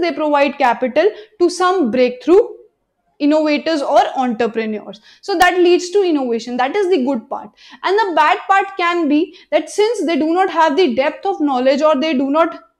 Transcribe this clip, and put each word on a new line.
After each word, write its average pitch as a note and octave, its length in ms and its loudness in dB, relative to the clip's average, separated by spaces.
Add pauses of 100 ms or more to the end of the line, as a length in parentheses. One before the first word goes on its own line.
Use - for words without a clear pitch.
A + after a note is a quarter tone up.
they E4+ 100 0
provide D4 460 0
capital C4 540 0 (280)
to F4 100 4
some F4+ 420 0
breakthrough B3+ 500 2 (760)
innovators D4+ 640 0
or C#4+ 200 2 (140)
entrepreneurs. A3+ 840 -4 (200)
So G4 160 -4
that F4+ 200 2
leads F4 340 2
to G4+ 120 2
innovation. B3 540 -4
That C4 180 -2
is G4+ 140 -2
the E4 140 0
good B3 260 -4
part. - 220 -12 (320)
And F#4+ 140 0
the G4+ 180 -2
bad D#4+ 220 4 (100)
part G4 180 2 (120)
can F4 300 -2
be D4+ 280 0 (160)
that D#4 180 -2
since G#4 360 0
they E4 120 0
do D#4 160 0
not F#4 160 0
have D#4+ 280 0
the D#4 180 2
depth D4 300 -2
of F#4+ 160 -4
knowledge C4+ 400 0
or D4+ 180 2
they D#4+ 140 -2
do C4+ 160 -2
not D#4+ 340 -2 (160)